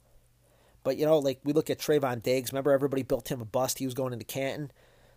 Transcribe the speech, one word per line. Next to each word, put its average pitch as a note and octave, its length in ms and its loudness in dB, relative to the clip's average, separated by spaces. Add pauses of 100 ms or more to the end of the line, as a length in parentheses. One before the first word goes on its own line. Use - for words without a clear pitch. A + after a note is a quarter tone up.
(840)
But, C3+ 140 0
you D3 80 0
know, D#3 140 6
like, C3+ 240 0
we C#3+ 100 0
look D3+ 160 2
at C3 80 -2
Trayvon C3 460 0
Diggs. B2+ 280 0
Remember, C3+ 200 2
everybody C3+ 320 2
built - 260 -2
him B2+ 120 -6
a A2+ 40 -10
bust. B2+ 320 -2
He C3+ 80 -4
was B2+ 80 -4
going B2+ 200 -4
into A2+ 120 -10
Canton. C3+ 460 -6 (460)